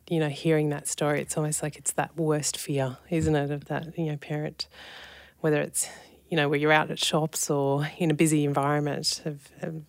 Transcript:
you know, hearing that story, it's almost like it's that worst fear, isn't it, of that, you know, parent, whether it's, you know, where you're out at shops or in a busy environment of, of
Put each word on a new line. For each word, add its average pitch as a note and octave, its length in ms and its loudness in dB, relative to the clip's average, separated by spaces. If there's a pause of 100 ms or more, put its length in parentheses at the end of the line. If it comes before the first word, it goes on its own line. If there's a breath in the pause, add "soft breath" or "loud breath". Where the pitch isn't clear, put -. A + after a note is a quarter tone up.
you E3+ 100 2
know, D3+ 100 2
hearing D3+ 420 2
that D3 180 -6
story, D3 320 0
it's - 160 -6
almost D3+ 260 -2
like D3+ 140 -6
it's - 160 -6
that - 240 -4
worst D#3 400 0
fear, C3 420 -2 (100)
isn't D#3 260 2
it, C#3+ 160 2
of C#3+ 160 -6
that, D3+ 320 -6
you D#3+ 80 0
know, D3+ 100 -2
parent, D3+ 520 -6 (720 loud breath)
whether D3+ 200 4
it's, - 280 -4 (400 loud breath)
you E3+ 80 0
know, D3 120 4
where D3 100 2
you're D3+ 140 4
out D#3 180 4
at D#3+ 80 -6
shops - 520 0
or C#3+ 380 2 (100)
in E3+ 120 2
a D#3 40 4
busy D3+ 300 4
environment C#3+ 800 0
of, D3 260 -10 (120)
of D#3+ 260 -8